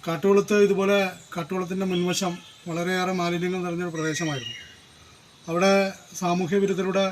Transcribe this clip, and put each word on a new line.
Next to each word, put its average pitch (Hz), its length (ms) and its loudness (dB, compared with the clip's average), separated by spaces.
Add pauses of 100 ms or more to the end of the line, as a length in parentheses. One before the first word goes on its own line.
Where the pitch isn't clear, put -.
കാട്ടുകുളത്ത് 196 520 2 (100)
ഇതുപോലെ 196 320 2 (360)
കാട്ടുകുളത്തിൻ്റെ 185 560 -4
മുൻവശം 175 420 0 (360)
വളരെയേറെ 180 520 -2
മാലിന്യങ്ങൾ 175 440 -2
നിറഞ്ഞൊരു 175 320 -4
പ്രദേശമായിരുന്നു. 151 580 -4 (960)
അവിടെ 190 260 4 (460)
സാമൂഹ്യ 180 420 0
വിരുദ്ധരുടെ 190 480 0